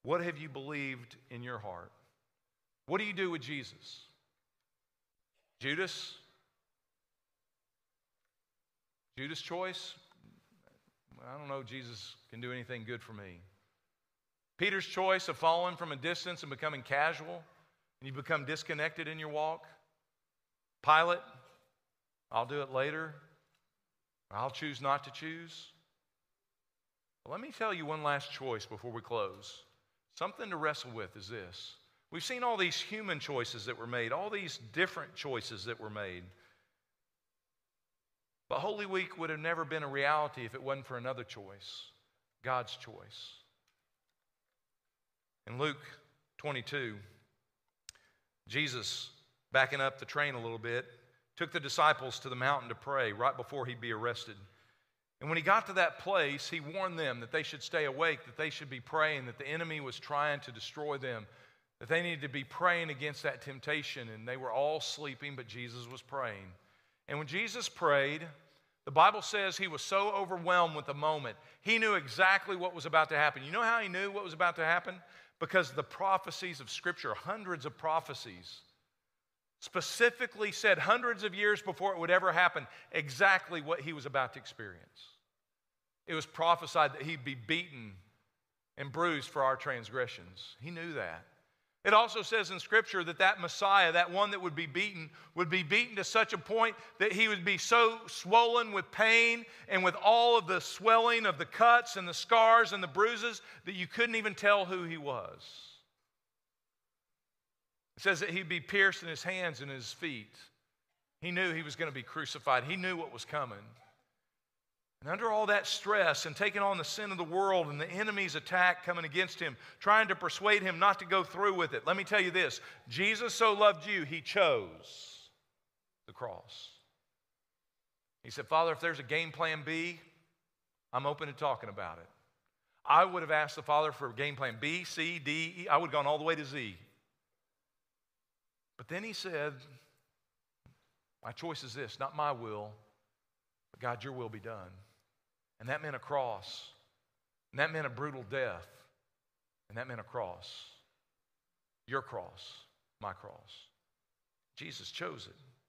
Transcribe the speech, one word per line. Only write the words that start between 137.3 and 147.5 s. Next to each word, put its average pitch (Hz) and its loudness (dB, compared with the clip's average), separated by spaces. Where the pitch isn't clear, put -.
But 120 -16
then 180 -8
he 220 -8
said, 147 -4
"My 113 -8
choice 160 -8
is 117 -14
this, 123 -8
not 139 -4
my 147 0
will, 107 -6
but - -20
God, 120 -4
your 135 -10
will 123 -8
be 107 -12
done." 101 -12
And 117 -10
that 151 -2
meant 151 -8
a 120 -8
cross. 120 -4